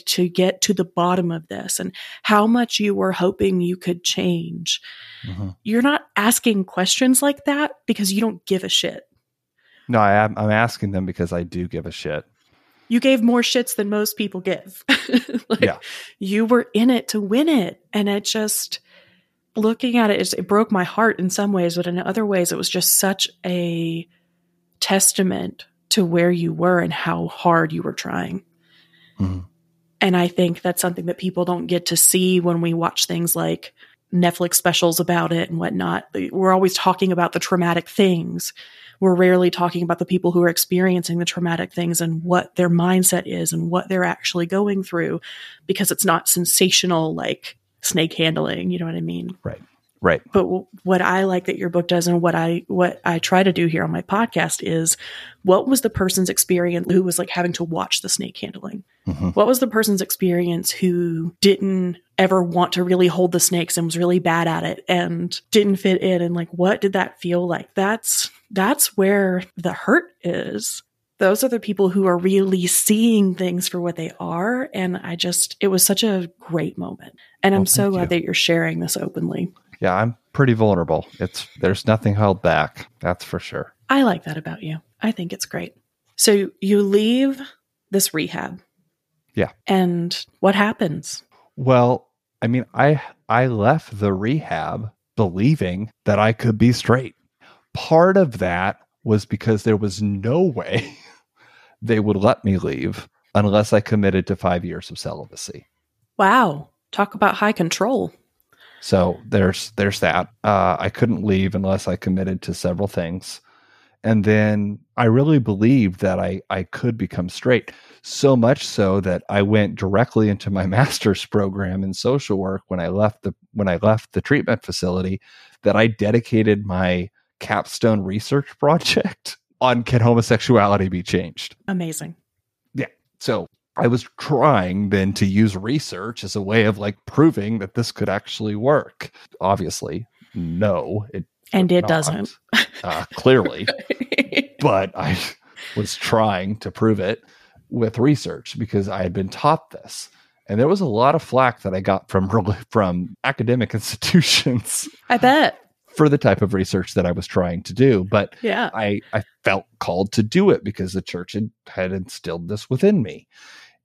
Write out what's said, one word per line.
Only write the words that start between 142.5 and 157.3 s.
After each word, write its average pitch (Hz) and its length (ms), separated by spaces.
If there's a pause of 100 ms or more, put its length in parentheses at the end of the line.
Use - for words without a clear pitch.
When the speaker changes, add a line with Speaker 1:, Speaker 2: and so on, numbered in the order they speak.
Speaker 2:
uh, 85 200 (100)
clearly. 107 580
Speaker 1:
<laughs> - 40 (800)
Speaker 2:
But 98 380
I 92 220 (580)
was 101 180
trying 104 680
to 98 120
prove 110 260
it 98 240 (460)
with 113 300
research 113 600
because 101 300
I 95 140
had 90 100
been 95 160
taught - 420
this. - 380 (400)
And 98 100
there 131 80
was 190 140
a 180 60
lot 123 280
of 160 80
flack 123 400
that 95 120
I 98 60
got 98 280
from 95 200
<laughs> 101 40
rel-, 104 240 (140)
from 90 520
academic 120 520
<laughs> 107 60 (300)
institutions - 800 (220)
Speaker 1:
I 240 80
bet. 262 400 (360)
Speaker 2:
for 151 140
the 143 100
type 98 240
of 101 120
research 95 400
that 92 120
I 87 60
was 92 140
trying 87 380